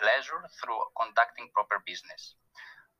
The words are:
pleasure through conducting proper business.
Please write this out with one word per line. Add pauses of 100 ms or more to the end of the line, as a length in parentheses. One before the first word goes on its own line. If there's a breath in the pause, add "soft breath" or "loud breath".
pleasure (180)
through (200)
conducting
proper (100)
business. (760 loud breath)